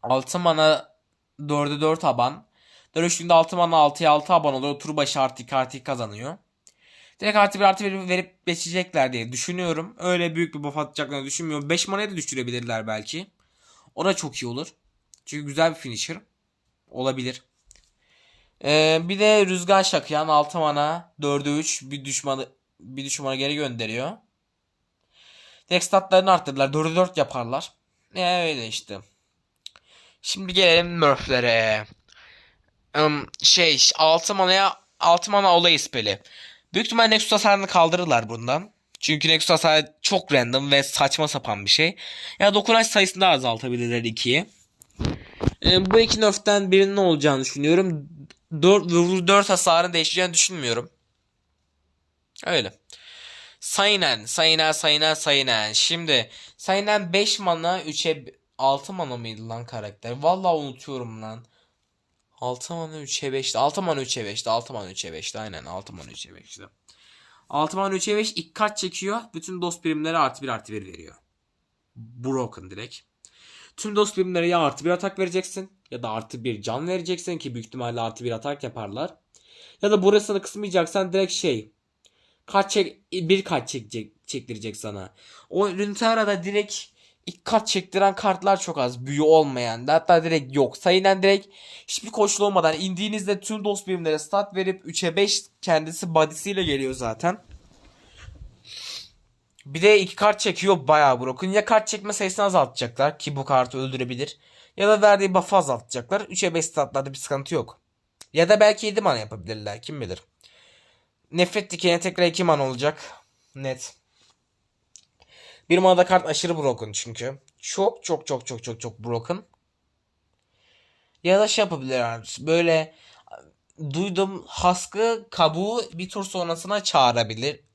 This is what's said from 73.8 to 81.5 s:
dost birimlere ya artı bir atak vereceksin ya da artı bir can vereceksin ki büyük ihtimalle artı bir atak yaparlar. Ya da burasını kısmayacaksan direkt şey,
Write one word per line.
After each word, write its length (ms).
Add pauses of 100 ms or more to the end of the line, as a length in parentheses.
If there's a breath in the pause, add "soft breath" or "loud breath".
dost 200
birimlere 320
ya 100
artı 260
bir 60
atak 280
vereceksin 540 (180)
ya 120
da 80
artı 340
bir 180
can 260
vereceksin 500
ki 160
büyük 120
ihtimalle 340
artı 240
bir 60
atak 320
yaparlar. 540 (640 soft breath)
Ya 80
da 120
burasını 400
kısmayacaksan 720
direkt 200
şey, 400 (720)